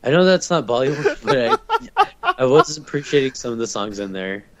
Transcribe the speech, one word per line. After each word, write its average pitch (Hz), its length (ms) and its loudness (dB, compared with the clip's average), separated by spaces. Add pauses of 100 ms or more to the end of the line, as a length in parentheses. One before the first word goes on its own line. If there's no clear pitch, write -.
I - 60 -2
know 165 160 4
that's 185 240 2
not 156 180 0
Bollywood, 143 560 0
but - 380 0 (360)
I, 370 420 -2
I 131 60 2
was 151 320 4
appreciating 143 560 -2
some - 180 -10
of 117 60 -6
the 117 100 -4
songs 104 320 -6
in 101 120 -6
there. 95 340 -8 (140)